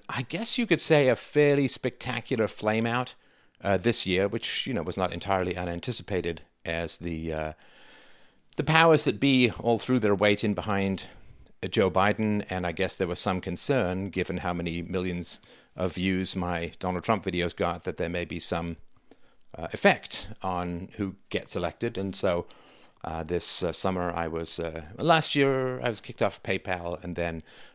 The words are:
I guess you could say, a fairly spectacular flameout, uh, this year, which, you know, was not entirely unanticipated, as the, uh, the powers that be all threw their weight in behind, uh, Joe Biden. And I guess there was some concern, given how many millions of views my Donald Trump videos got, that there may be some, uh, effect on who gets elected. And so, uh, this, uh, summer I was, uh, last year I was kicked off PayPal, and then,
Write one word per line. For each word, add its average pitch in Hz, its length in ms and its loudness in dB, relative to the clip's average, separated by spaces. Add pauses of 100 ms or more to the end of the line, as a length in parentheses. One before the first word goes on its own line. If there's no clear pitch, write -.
I - 140 -4
guess 196 340 -2
you 240 100 2
could 165 140 4
say, 147 280 6
a 117 80 4
fairly 143 520 4
spectacular 120 800 -2
flameout, 113 680 0 (480)
uh, 98 140 4
this 113 300 4
year, 95 220 2
which, - 380 -4
you 135 60 -4
know, 101 100 0
was 87 140 -4
not 90 160 0
entirely 90 440 0
unanticipated, 85 840 -4 (220)
as 82 340 -4
the, 80 340 -6
uh, 78 200 -4 (1040)
the - 80 -2
powers 156 400 6
that 110 160 0
be 131 380 6
all 117 200 2
threw 131 200 2
their 104 160 4
weight 104 300 4
in 104 100 2
behind, 98 520 -2 (560)
uh, 98 40 -6
Joe 95 240 2
Biden. 104 580 2
And 92 180 -4
I 87 60 -2
guess 92 220 -2
there 92 140 -2
was 87 100 -2
some 92 220 0
concern, 95 720 -2
given 90 280 -4
how 87 160 -2
many 85 260 -4
millions 87 600 -4 (360)
of 90 180 -2
views 92 420 0
my 87 420 -2
Donald 90 260 -4
Trump 104 200 0
videos 87 300 -2
got, 85 300 -2
that 87 120 -6
there 85 140 -4
may 87 140 -4
be 87 140 -8
some, 85 380 -2 (800)
uh, 82 160 -8
effect - 540 0 (160)
on 90 540 -4
who 98 200 -4 (140)
gets - 260 -4
elected. 90 400 -4
And 98 180 -4
so, 87 320 0 (580)
uh, 80 180 -6
this, 85 400 -2
uh, 85 100 -2
summer 90 420 -2
I 85 120 -4
was, 82 320 -4
uh, 82 240 -6 (160)
last 160 360 2
year 131 460 2
I 123 80 -2
was 107 120 -4
kicked - 200 -10
off 104 220 0
PayPal, 87 600 -4
and 87 140 -6
then, 85 260 -2 (320)